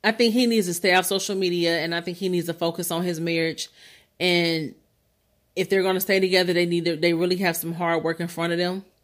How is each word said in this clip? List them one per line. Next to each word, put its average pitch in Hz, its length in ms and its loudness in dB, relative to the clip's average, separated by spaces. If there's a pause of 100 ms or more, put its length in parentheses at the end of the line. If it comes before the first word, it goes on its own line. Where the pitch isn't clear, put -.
I 214 80 2
think 226 240 2
he 247 120 4
needs 220 200 2
to 175 80 -4
stay 180 200 2
off 185 120 4
social 190 300 -2
media, 175 420 0
and 165 160 -4
I 170 60 -2
think 175 160 -8
he 190 120 -4
needs 175 180 0
to 170 80 -4
focus 170 360 -4
on 170 140 -2
his 170 160 -4
marriage. 165 480 -2 (500)
And 170 560 0 (800)
if 185 140 -2
they're 190 160 2
gonna 185 160 0
stay 190 180 2
together, 185 340 2
they 175 140 4
need 170 200 0
to, 170 100 -2
they 170 160 2
really 180 240 0
have 175 200 0
some 170 160 -6
hard 170 300 0
work 160 160 -2
in 170 80 -4
front 170 260 -4
of 170 60 -2
them. 180 260 -2 (200)